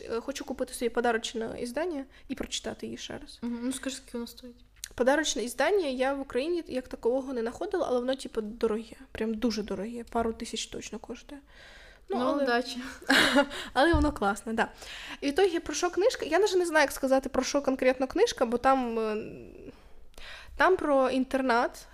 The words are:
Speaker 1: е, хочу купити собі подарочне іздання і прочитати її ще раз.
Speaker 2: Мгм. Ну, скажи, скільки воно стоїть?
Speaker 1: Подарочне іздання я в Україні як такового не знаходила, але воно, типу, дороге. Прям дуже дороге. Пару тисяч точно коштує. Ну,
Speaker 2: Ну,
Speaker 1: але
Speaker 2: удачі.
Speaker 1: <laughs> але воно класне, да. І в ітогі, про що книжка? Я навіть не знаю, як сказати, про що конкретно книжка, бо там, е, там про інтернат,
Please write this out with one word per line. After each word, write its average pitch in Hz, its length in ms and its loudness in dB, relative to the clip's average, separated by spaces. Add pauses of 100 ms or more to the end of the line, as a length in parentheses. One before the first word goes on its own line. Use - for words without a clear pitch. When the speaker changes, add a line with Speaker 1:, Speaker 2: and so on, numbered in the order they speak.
(100)
Speaker 1:
е, 233 100 -2
хочу 277 240 -8
купити 254 300 -6
собі 240 140 0
подарочне 226 720 -2
іздання 277 440 -4 (240)
і 269 60 -6
прочитати - 520 -8
її 226 120 -10
ще - 200 -10
раз. - 240 -18
Speaker 2:
Мгм. 240 200 -6
Ну, 254 100 -2
скажи, 262 240 -6
скільки - 220 -12
воно 240 80 -8
стоїть? 240 300 -18 (380)
Speaker 1:
Подарочне 285 500 4
іздання 320 420 2
я 254 280 2
в 277 60 -4
Україні 311 480 -2
як 254 200 -6
такового 262 440 0
не 240 80 -4
знаходила, 311 480 -2
але 247 120 2
воно, 254 140 0
типу, 269 260 -6
дороге. 220 560 -2 (160)
Прям 220 220 -2
дуже 214 280 0
дороге. 220 480 -8
Пару 226 220 0
тисяч - 340 -8
точно - 320 -10
коштує. - 420 -14 (680)
Ну, 196 100 -2
Speaker 2:
Ну, 247 80 2
Speaker 1:
але 285 160 2
Speaker 2:
удачі. 240 360 0 (300)
Speaker 1:
<laughs> 269 640 4
але 311 220 6
воно 294 180 4
класне, 208 400 -2
да. 220 160 0 (520)
І - 60 -2
в - 20 2
ітогі, 339 320 4
про 330 140 -6
що 349 160 0
книжка? 415 360 2
Я 311 120 2
навіть 381 180 4
не 359 100 2
знаю, 311 160 4
як 277 100 2
сказати, 269 360 2
про 262 140 0
що 285 200 0
конкретно 269 440 2
книжка, 339 400 2
бо 233 120 0
там, 247 400 2
е, 220 180 -2 (1400)
там 349 200 6
про 269 340 4
інтернат, 262 840 2